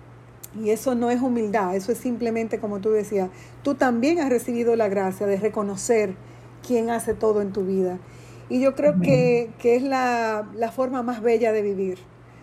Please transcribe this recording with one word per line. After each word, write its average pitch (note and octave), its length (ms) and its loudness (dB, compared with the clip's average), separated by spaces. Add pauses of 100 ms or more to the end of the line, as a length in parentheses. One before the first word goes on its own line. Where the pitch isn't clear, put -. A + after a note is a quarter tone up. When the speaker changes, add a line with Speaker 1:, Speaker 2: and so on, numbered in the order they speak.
(600)
Speaker 1:
Y A3 120 -2
eso A#3+ 240 0
no A#3 160 0
es B3 100 0
humildad, G#3+ 540 0
eso F#3+ 160 -2
es A3 80 0
simplemente, A3+ 600 -4
como G#3 200 -6
tú G#3 100 -2
decías, G3+ 400 0 (320)
tú C#4 140 0
también C4+ 440 2
has C#4 100 0
recibido A#3 460 0
la A3 120 2
gracia G3 400 -2
de G3 100 2
reconocer G#3 800 0 (500)
quién A#3 240 0
hace A3+ 240 -2
todo G#3+ 280 2
en G3 100 -4
tu G3 140 -4
vida. F#3 340 0 (480)
Y B3 140 0
yo C4+ 120 4
creo D4 200 2
Speaker 2:
Amén. F#3 100 2
Speaker 1:
que, B3 460 4 (100)
que A#3+ 160 4
es B3+ 80 0
la, A#3+ 720 0
la A3+ 160 -4
forma B3+ 320 -2
más A#3 180 -4
bella A3+ 300 4
de G#3+ 100 0
vivir, F#3+ 380 -2 (440)